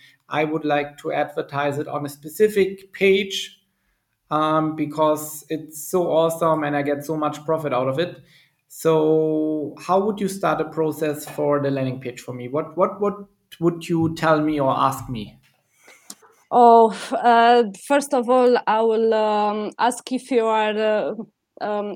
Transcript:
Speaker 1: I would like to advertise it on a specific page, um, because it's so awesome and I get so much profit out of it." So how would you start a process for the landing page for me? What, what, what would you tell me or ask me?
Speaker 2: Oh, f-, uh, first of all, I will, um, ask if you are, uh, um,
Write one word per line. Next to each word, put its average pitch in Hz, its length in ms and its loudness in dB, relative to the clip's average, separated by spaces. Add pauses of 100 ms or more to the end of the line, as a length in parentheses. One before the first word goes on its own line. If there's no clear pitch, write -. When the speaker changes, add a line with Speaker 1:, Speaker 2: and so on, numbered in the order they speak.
(300)
Speaker 1:
I 147 140 -2
would 156 220 -4
like 147 340 -4
to 156 120 -8
advertise 147 680 -4
it 151 80 -6
on 143 180 -8
a 139 40 -8
specific 196 840 -2
page, 196 680 0 (680)
um, 156 440 0
because 151 760 -2
it's 156 380 -10
so 175 240 0
awesome 160 520 2
and 147 120 -2
I 143 60 0
get 143 240 -4
so 160 100 -4
much 151 300 -4
profit 151 280 -2
out 127 140 0
of 135 120 -2
it." 175 180 -4 (500)
So 156 1120 0
how 185 260 0
would 208 140 -4
you 196 80 -2
start 165 320 -2
a 156 100 -2
process 151 600 -4
for 147 320 0
the 139 80 0
landing 131 320 -4
page - 200 -10
for 123 120 -12
me? 123 160 -10
What, 156 260 -6
what, 196 240 -2
what 202 140 -2 (460)
would 170 280 -2
you 165 280 0
tell 156 260 2
me 151 180 0
or 135 160 2
ask 131 320 -2
me? 110 320 -12 (1120)
Speaker 2:
Oh, 233 400 8
f-, - 220 -10
uh, 233 500 6 (240)
first 285 260 0
of 240 160 0
all, 247 280 4 (100)
I 220 140 2
will, 226 320 2
um, 214 680 0
ask 247 320 -2
if 254 200 -6
you 226 140 2
are, 214 320 0
uh, 214 380 0 (460)
um, 208 340 -6